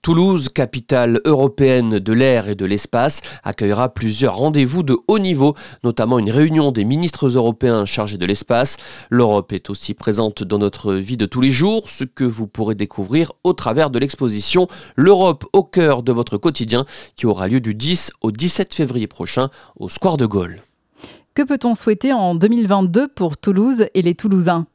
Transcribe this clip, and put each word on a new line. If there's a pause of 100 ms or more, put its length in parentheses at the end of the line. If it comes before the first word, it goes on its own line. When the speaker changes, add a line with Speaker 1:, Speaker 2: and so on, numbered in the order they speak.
Speaker 1:
Toulouse,
capitale
européenne
de
l'air
et
de
l'espace, (200)
accueillera
plusieurs
rendez-vous
de (100)
haut
niveau, (280)
notamment
une
réunion
des
ministres
européens
chargés
de
l'espace. (320)
L'Europe
est
aussi
présente
dans
notre
vie
de
tous
les
jours,
ce
que
vous
pourrez
découvrir (120)
au
travers
de
l'exposition « (280)
L'Europe
au
cœur
de
votre
quotidien » (320)
qui
aura
lieu
du
dix
au
dix-sept
février
prochain (320)
au
Square
de
Gaulle. (720)
Speaker 2:
Que
peut-on
souhaiter
en
deux
mille
vingt-deux
pour
Toulouse
et
les
Toulousains ?